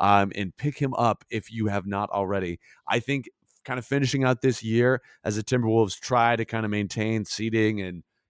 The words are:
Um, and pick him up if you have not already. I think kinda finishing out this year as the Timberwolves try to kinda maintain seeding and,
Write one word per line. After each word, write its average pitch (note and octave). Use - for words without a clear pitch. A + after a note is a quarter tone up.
Um, G2+
and G2
pick -
him C3+
up A2+
if A2
you A2
have G2+
not G2+
already. F#2+
I A#2
think C3+
kinda B2+
finishing C#3
out B2+
this C3
year A#2+
as G#2
the A2
Timberwolves A2+
try A#2+
to A2+
kinda A2
maintain G#2+
seeding A2
and, F2+